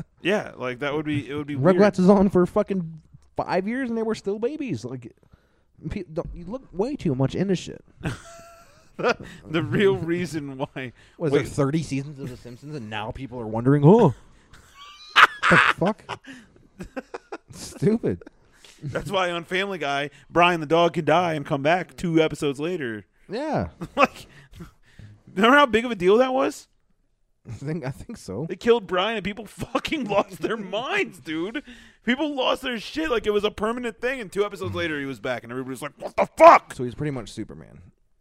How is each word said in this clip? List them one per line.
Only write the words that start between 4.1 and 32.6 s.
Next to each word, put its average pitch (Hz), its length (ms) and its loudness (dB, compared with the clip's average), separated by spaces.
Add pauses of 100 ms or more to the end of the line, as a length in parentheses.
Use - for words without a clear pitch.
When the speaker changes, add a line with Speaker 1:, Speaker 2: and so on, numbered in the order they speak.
Speaker 1:
still 202 240 -6
babies. 247 460 -6
Like, 123 280 -12 (800)
pe-, - 200 -8
don't, 160 220 -8
you 170 140 -14
look 233 260 -12
way 214 240 -4
too 147 200 -2
much 131 180 0
into 180 220 -2
shit. - 280 -12 (180)
Speaker 2:
<laughs> 139 100 -6 (840)
The, 240 200 0 (320)
the 160 140 -2
real 190 340 2
reason 160 600 -6
why 135 340 -8 (240)
Speaker 1:
What 165 120 -2
is 131 40 0
Speaker 2:
Wait. 143 60 4
Speaker 1:
there, 131 80 0
thirty 139 360 0
seasons 139 380 -8
of 135 80 -10
The 123 80 -12
Simpsons 123 380 -18
and 113 160 -12
now 107 200 -8
people 123 300 -12
are 113 60 -8
wondering, 120 360 2
Oh, 175 300 8 (1400)
the - 60 8
fuck? - 640 0 (600)
Speaker 2:
<laughs> - 720 -16
Speaker 1:
Stupid. 165 680 -2 (600)
Speaker 2:
That's 151 280 -8
why 185 200 0
on 170 140 -4
Family 190 340 -4
Guy, 143 320 -2 (200)
Brian 175 300 4
the 151 60 -6
dog 160 280 4
can 160 100 -2
die 160 300 2
and 147 100 -4
come 147 180 -2
back 170 340 0
two 165 260 2
episodes 151 380 -2
later. 147 440 -6 (240)
Speaker 1:
Yeah. 220 400 -4 (140)
Speaker 2:
<laughs> - 140 -12
Like, - 300 0 (1080)
remember 233 220 6
how 294 100 8
big 226 180 2
of 254 60 -4
a 233 40 -2
deal 185 240 4
that 262 140 4
was? 277 360 -2 (800)
Speaker 1:
I 120 40 -12
think, 147 320 -8
I 131 60 -6
think - 280 -14
so. 107 300 -10
Speaker 2:
They 202 80 -10
killed 233 300 2
Brian 190 300 -2
and 190 80 -8
people 202 220 -8
<laughs> - 0 -
fucking - 600 -6
lost 196 340 -2
their 214 140 -4
minds, 226 640 -6
dude. 165 420 -8 (420)
People 294 300 0
lost - 280 -2